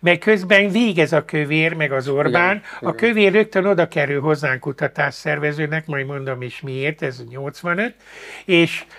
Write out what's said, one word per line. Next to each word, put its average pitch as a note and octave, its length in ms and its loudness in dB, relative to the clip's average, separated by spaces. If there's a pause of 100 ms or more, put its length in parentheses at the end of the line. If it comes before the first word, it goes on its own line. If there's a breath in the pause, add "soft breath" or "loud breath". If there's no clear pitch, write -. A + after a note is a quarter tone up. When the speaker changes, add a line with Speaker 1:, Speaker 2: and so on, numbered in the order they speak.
Speaker 1:
mert E3+ 200 2
közben G3+ 500 4
végez F3+ 420 2
a D#3 120 2
Kövér, D#3 480 0
meg D#3 200 -2
az C3+ 160 -2
Orbán. D3 480 2
Speaker 2:
Igen, G#3 60 -12
Speaker 1:
A - 180 -18
Speaker 2:
igen. E3 140 -4
Speaker 1:
Kövér G#3+ 380 4
rögtön G#3 320 2
oda F3 240 4
kerül C#3+ 320 -2
hozzánk C#3 400 0
kutatásszervezőnek, D3 1300 -4
majd C#3 200 -6
mondom C3+ 360 -8
is B2 180 -12
miért, C#3 420 -6
ez B2+ 280 -8
nyolcvanöt, E3+ 640 -4 (500 loud breath)
és E3+ 400 2 (140 loud breath)